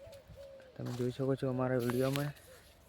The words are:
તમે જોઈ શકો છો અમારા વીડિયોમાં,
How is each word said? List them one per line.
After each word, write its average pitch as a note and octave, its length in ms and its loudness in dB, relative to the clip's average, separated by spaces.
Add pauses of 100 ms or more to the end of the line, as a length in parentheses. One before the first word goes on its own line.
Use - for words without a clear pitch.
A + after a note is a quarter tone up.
(760)
તમે B2 160 -4
જોઈ B2 180 0
શકો C3+ 240 2
છો C3+ 140 0
અમારા B2+ 280 2
વીડિયોમાં, C3 560 2 (560)